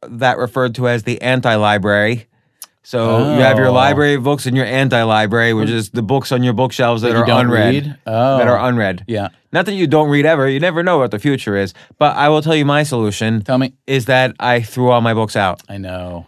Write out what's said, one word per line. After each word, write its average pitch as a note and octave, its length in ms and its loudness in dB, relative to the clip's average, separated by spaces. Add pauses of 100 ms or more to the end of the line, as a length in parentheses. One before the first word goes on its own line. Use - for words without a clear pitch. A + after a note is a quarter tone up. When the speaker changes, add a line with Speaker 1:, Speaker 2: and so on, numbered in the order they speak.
Speaker 1:
that A#2+ 340 -2
referred B2 380 -2
to B2 120 -2
as A#2+ 160 -2
the A#2+ 180 -6
anti-library. G#2+ 1040 0 (560)
So A2+ 520 0
you B2 60 2
have C3 160 4
your C3 100 2
Speaker 2:
Oh. B2 60 2
Speaker 1:
library C#3 400 2
of C3 100 -2
books C#3+ 220 -2
and B2+ 100 -2
your C3 100 0
anti-library, A#2 880 0
which A2 160 0
is A2+ 200 -4
the A#2+ 120 -4
books B2+ 300 -2
on B2+ 100 0
your B2+ 120 2
bookshelves A#2+ 480 0
that A#2+ 80 0
Speaker 2:
That A#2 80 0
you A#2 60 4
Speaker 1:
are - 40 4
Speaker 2:
don't A#2+ 200 4
Speaker 1:
unread. A2 260 2
Speaker 2:
read? C#3+ 240 -4 (100)
Oh. A#2+ 300 0
Speaker 1:
That B2 100 2
are B2 220 2
unread. G2 380 -2
Speaker 2:
Yeah. G#2 200 -4 (240)
Speaker 1:
Not F3+ 140 0
that G#3 80 -4
you F#3 140 0
don't D3+ 220 2
read C#3+ 160 2
ever. C#3 220 2
You C#3 140 -2
never E3+ 220 -2
know F3+ 140 2
what B2 140 0
the G#2 80 -6
future B2 380 -2
is. G2 160 -4 (260)
But D3 160 2
I D3 140 2
will D#3 120 2
tell D#3+ 140 0
you D3+ 80 0
my C#3+ 200 2
solution A2 580 -2
Speaker 2:
Tell B2+ 160 -2
me. C3 160 -2 (140)
Speaker 1:
is C3 180 -2
that B2+ 340 2
I A#2+ 220 0
threw B2 300 -2
all A#2+ 100 4
my A2+ 120 0
books A2 220 -2
out. G2 320 -2
Speaker 2:
I G2+ 100 -16
know. F2+ 500 -12